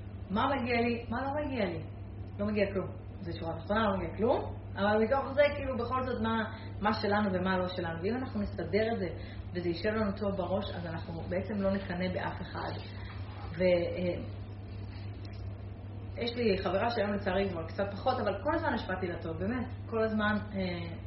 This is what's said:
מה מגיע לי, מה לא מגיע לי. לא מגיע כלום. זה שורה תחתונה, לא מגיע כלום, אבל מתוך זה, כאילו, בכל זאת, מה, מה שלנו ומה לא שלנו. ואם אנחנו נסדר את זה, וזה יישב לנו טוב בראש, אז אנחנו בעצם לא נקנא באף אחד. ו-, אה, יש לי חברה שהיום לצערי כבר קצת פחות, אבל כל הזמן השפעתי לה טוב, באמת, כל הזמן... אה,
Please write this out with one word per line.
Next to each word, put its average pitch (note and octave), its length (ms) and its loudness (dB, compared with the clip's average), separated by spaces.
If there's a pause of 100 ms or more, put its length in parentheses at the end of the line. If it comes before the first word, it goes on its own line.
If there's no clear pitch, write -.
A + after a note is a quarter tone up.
(300)
מה B3 260 4
מגיע A#3+ 240 2
לי, A#3 280 2
מה B3 140 -2
לא C#4+ 220 0
מגיע C4 200 0
לי. E3 180 -2 (560)
לא G3+ 80 0
מגיע G#3 260 2
כלום. F3 140 0 (340)
זה E3+ 180 -6
שורה E3 200 -4
תחתונה, G#3+ 300 2
לא F#3+ 80 2
מגיע E3+ 200 -4
כלום, C#4 380 2 (220)
אבל G#3 280 6
מתוך C4+ 280 2
זה, C#4+ 100 6 (140)
כאילו, C4+ 200 -2
בכל A#3+ 260 0
זאת, A#3+ 180 -2
מה, A3+ 240 2 (360)
מה G#3+ 120 4
שלנו G#3 400 4
ומה F#3 260 2
לא F3+ 100 2
שלנו. E3 340 -2
ואם A3 140 2
אנחנו B3+ 240 -2
נסדר G3+ 520 0
את G#3 60 0
זה, F#3 80 0 (480)
וזה F3 140 0
יישב E3+ 200 0
לנו G#3+ 240 2
טוב G3 240 0
בראש, F#3 340 0
אז E3+ 160 -4
אנחנו E3 420 -4
בעצם G3 260 0
לא G3 160 2
נקנא F#3 420 0
באף - 280 -2
אחד. E3 320 -4 (840)
ו-, F3+ 60 2
אה, F3 580 4 (1900)
יש A#3 200 -2
לי G#3+ 220 6
חברה G3 320 2
שהיום G#3 220 2
לצערי F#3+ 380 2
כבר E3 160 -4
קצת - 260 -2
פחות, - 280 2
אבל G#3 220 0
כל D#4 120 2
הזמן D4+ 200 2
השפעתי F#3+ 320 -2
לה E3+ 160 -4
טוב, E3 140 -4
באמת, G#3+ 300 0 (200)
כל A3 180 2
הזמן... G#3 300 2 (200)
אה, G3 40 -2 (480)